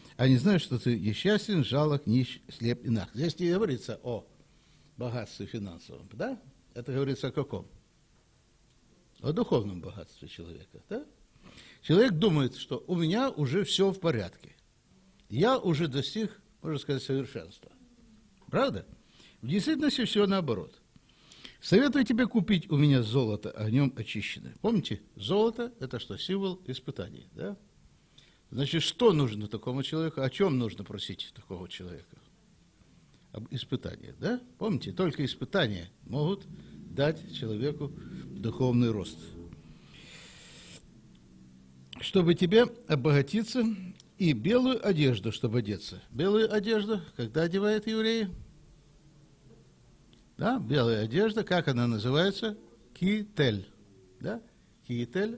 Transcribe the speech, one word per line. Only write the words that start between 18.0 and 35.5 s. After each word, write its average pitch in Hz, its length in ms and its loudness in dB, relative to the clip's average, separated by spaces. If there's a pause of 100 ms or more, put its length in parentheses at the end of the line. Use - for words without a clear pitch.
Правда? 202 380 0 (560)
В 113 60 -8
действительности 262 560 2
все 202 240 4
наоборот. 147 500 -2 (840)
"Советую 269 420 6
тебе 247 200 4
купить 185 460 2
у 156 40 2
меня 139 280 6
золото 107 480 0
огнем 120 440 2
очищенное". - 640 -8
Помните, 196 380 0 (160)
золото — 220 640 0
это 127 200 -8
что? - 180 -10
Символ 190 480 -4
испытаний, - 720 -10
да? 202 200 -8 (920)
Значит, 143 320 -2
что 226 320 4
нужно 107 340 0
такому 127 360 -6
человеку? 156 380 -4
О 131 100 0
чем 175 260 2
нужно 107 260 -4
просить - 520 -10
такого 90 340 -12
человека? - 480 -14 (1120)
Об - 220 -12
испытаниях, - 640 -8
да? 233 240 -4 (160)
Помните, 170 340 -4
только 165 320 -2
испытания 117 680 -2 (160)